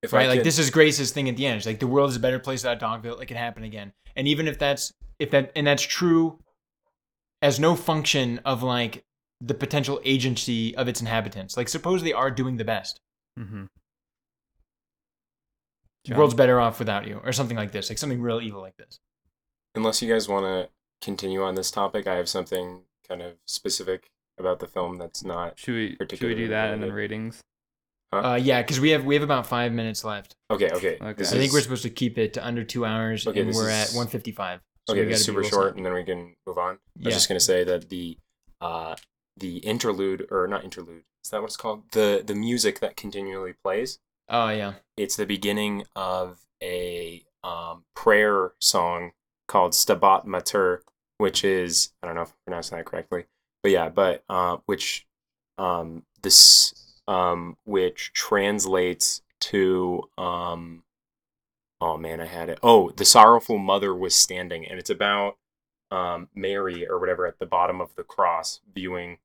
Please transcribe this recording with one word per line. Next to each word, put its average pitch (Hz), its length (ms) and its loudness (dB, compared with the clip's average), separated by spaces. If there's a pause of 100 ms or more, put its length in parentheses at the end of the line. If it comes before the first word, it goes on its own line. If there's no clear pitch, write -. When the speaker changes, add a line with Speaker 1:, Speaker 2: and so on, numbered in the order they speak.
Speaker 1:
If 117 100 -6
Speaker 2:
Right? 131 120 8
Speaker 1:
I 131 40 4
Speaker 2:
Like, 127 120 6
Speaker 1:
could 151 60 4
Speaker 2:
this 156 120 2
is 143 120 4
Grace's 147 420 6
thing 139 160 -2
at 120 80 -4
the 135 100 -2
end. 117 120 0
It's 101 80 -6
like, 110 140 -4
"The 131 60 0
world 139 240 4
is 123 60 -4
a 117 40 -4
better 127 180 0
place 131 260 -6
without 120 160 -2
Dogville. 117 420 -6
It 127 40 -14
could 120 120 -10
happen 117 260 -8
again." 104 280 -14 (240)
And 135 120 0
even 151 180 2
if 151 120 -4
that's, 139 340 -2 (260)
if 147 120 -4
that, 139 260 4
and 147 100 2
that's 143 160 4
true 165 560 2 (1040)
as 139 160 4
no 160 160 6
function 139 720 0
of, 127 180 -2
like, 123 420 -4 (360)
the 117 140 -4
potential 139 500 -2
agency 120 720 0
of 127 120 -2
its 120 120 -4
inhabitants. 107 560 -4
Like, 123 120 -4
suppose 180 340 -2
they 165 100 0
are 127 180 0
doing 127 280 -2
the 113 60 -4
best. 107 360 -6 (380)
Speaker 3:
Mm-hmm. 101 260 -12 (2500)
Speaker 2:
The - 60 -14
Speaker 3:
John? 120 80 0
Speaker 2:
world's 143 160 8
better 127 260 6
off 117 180 2
without 104 280 -4
you, 104 180 -12
or 127 80 -4
something 120 240 -2
like 104 160 -6
this. 98 160 -6
Like, 110 100 -8
something 131 220 -4
real 120 200 -2
evil 104 200 -10
like 95 160 -18
this. - 240 -20 (760)
Speaker 1:
Unless 113 280 0
you 113 100 2
guys 107 160 2
wanna 95 400 0 (320)
continue 95 420 -4
on 95 120 -2
this 92 160 -4
topic, 101 360 -2
I 95 100 -2
have 90 120 -2
something 92 540 -6 (260)
kind 90 140 -10
of 87 120 -14 (120)
specific 92 640 -6 (280)
about 92 220 -2
the 90 60 -10
film 90 320 -6
that's 85 260 -12
not 87 340 -8
Speaker 3:
Should 127 160 -6
we, 113 60 -2
should 107 100 -4
we - 60 -12
do - 20 -
Speaker 1:
particularly 113 500 -4
Speaker 3:
that 107 240 -2
and 107 100 -6
then 101 80 -6
Speaker 1:
related. 101 40 -10
Speaker 3:
ratings? 107 480 -8 (680)
Speaker 1:
Huh? 107 180 0
Speaker 2:
Uh, 123 60 0
yeah, 127 260 2
'cause 131 180 -2
we 151 100 4
have, 147 140 2
we 139 100 2
have 147 100 4
about 139 220 0
five 120 260 -2
minutes 113 320 -4
left. 104 320 -10 (140)
Speaker 1:
Okay, 98 200 2
okay. 90 300 -2
Speaker 3:
Okay. 107 140 -8
Speaker 1:
This 95 180 -4
Speaker 2:
I 123 60 2
think 135 140 2
we're 147 60 6
Speaker 1:
is 143 60 2
Speaker 2:
supposed 123 180 -6
to 120 80 -6
keep 117 280 -2
it 110 160 0
to - 120 -8
under 120 180 -4
two 120 200 -4
hours, 110 420 -2
Speaker 1:
Okay, 101 140 -2
Speaker 2:
and 104 80 0
Speaker 1:
this 110 80 -2
Speaker 2:
we're 110 140 0
at 107 200 0
Speaker 1:
is 110 40 -6
Speaker 2:
one 120 120 -2
fifty-five. 101 540 -8 (260)
So 110 60 -2
Speaker 1:
Okay, 101 100 2
Speaker 2:
we 107 60 0
Speaker 1:
this 110 120 0
is 107 60 2
Speaker 2:
gotta 101 120 -2
be 98 60 0
Speaker 1:
super 104 120 0
Speaker 2:
real 98 60 4
Speaker 1:
short, 98 100 2
Speaker 2:
soon. 95 60 -14
Speaker 1:
and 92 80 -6
then 90 80 -2
we 90 100 -4
can 87 320 -8 (100)
move 90 120 -6
on. 90 160 -2
I 98 40 -20 (200)
was 123 80 -6
Speaker 2:
Yeah. 117 40 0
Speaker 1:
just 104 180 2
gonna 92 120 0
say 90 240 2
that 90 240 -2
the, 87 300 -10 (420)
uh, 82 360 -8 (400)
the 90 220 -10
interlude, 98 720 -2
or 92 160 0
not 98 180 -4
interlude, 85 400 -18 (200)
is - 60 -10
that 110 100 -6
what 107 60 -8
it's - 100 -10
called? 107 360 -8
The, 101 320 4
the 107 100 -6
music 110 460 -2
that - 160 -4
continually 98 580 -10 (100)
plays. 104 340 -4 (300)
Speaker 2:
Oh, 113 200 0
yeah. 104 260 -4 (220)
Speaker 1:
It's 98 200 -4
the 104 100 -2
beginning 101 580 -2 (120)
of 92 500 -6 (160)
a, 87 600 -8 (180)
um, 85 420 -10 (100)
prayer 104 640 4
song 87 520 0 (360)
called 90 240 4
Stabat 95 520 4
Mater, 92 580 0 (360)
which 98 260 0
is, 90 480 0 (100)
I 90 40 -10
don't 82 100 -6
know 85 60 -4
if 82 80 -8
I'm - 40 -20 (120)
pronouncing 90 320 -8
that 85 80 -10
correctly, 87 380 -8 (380)
but 101 100 4
yeah, 85 160 4
but, 90 400 2
uh, 90 380 0
which, - 400 -4 (520)
um, 85 460 -4 (180)
this, - 520 8 (320)
um, 87 580 0
which 95 500 -2
translates 98 1080 0 (180)
to, 92 760 0
um, 87 680 -6 (1000)
oh 82 160 0
man, 80 220 -8
I 82 60 -6
had 85 220 -8
it. 80 140 -6
Oh, 107 280 8
"The - 140 -6
sorrowful 113 540 10
mother 98 360 0
was 90 220 -2
standing," 87 500 -2
and 92 120 -12
it's 90 100 -12
about, 101 480 0 (540)
um, 87 440 -4
Mary 95 540 -4
or 92 100 -2
whatever 90 280 -2
at 85 120 -6
the 92 80 -6
bottom 90 360 0
of - 120 -12
the - 100 -12
cross 85 560 -2 (120)
viewing 90 520 -8